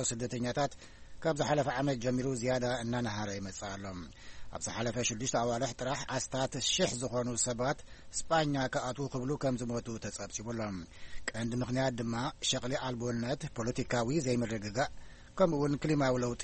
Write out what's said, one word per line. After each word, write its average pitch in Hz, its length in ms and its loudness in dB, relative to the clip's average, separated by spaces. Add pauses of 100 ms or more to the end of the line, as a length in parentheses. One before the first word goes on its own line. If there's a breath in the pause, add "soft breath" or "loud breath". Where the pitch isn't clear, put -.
ስደተኛታት 123 680 0 (460 loud breath)
ካብ 160 160 2
ዝሓለፈ 147 360 4
ዓመት 135 260 2
ጀሚሩ 127 360 2
ዝያዳ 123 320 2 (100)
እናናሃረ 117 540 0
ይመጽእ 98 360 -6
ኣሎ። 98 180 -6 (680 loud breath)
ኣብ - 120 -6
ዝሓለፈ 117 400 -2
ሽዱሽተ 127 340 0
ኣዋርሕ 120 380 2
ጥራሕ 131 320 -2
ኣስታት 131 460 0 (100)
ሽሕ - 320 4
ዝኾኑ 123 420 0
ሰባት 123 420 2 (340 loud breath)
ስጳኛ 156 420 4 (160)
ክኣትዉ 127 380 -2
ክብሉ 131 280 -2
ከም 135 200 2
ዝሞቱ 120 300 -2 (120)
ተጸብጺቡሎም። 107 800 -4 (500 loud breath)
ቀንዲ 120 300 -2
ምኽንያት 127 380 2
ድማ 117 200 -2 (280)
ሸቕሊ 127 360 0
ኣልቦነት፣ 123 640 -2 (100)
ፖለቲካዊ 120 560 2 (120)
ዘይምርግጋእ፣ 113 720 0 (420 loud breath)
ከምኡ 170 240 4
እውን 143 180 4
ክሊማዊ 143 400 4
ለውጢ 120 280 0